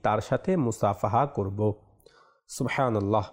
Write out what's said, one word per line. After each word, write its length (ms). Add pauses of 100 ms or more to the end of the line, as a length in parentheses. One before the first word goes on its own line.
তার 180
সাথে 360
মুসাফাহা 680
করব।" 600 (600)
সুবহানাল্লাহ। 840